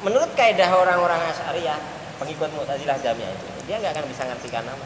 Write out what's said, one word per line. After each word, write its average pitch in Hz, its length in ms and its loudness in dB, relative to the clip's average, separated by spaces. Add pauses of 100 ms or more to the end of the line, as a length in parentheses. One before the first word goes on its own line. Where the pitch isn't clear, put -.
Menurut 226 320 2
kaidah 214 320 6
orang-orang 180 480 6 (160)
Asy'ariyah, 160 480 -4 (400)
pengikut 156 400 -4
Mu'tazilah 139 400 -2
Jami'ah 117 400 -2
itu, - 80 -12 (240)
dia 214 80 -4
nggak 180 160 -2
akan 151 160 -2
bisa 127 160 -4
ngartikan 120 400 -6
nama. 131 180 -10